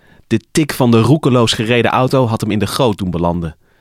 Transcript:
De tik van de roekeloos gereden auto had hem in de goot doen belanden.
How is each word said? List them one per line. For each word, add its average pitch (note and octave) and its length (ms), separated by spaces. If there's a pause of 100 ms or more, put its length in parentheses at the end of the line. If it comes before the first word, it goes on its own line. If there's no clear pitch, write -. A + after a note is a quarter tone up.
(260)
De A2+ 140 (100)
tik D3+ 220
van B2 180
de A2+ 100
roekeloos B2 520
gereden A#2 380
auto B2+ 360
had A2 140
hem G#2+ 100
in G#2 80
de G2 80
goot A#2 320
doen F#2 120
belanden. E2+ 460 (240)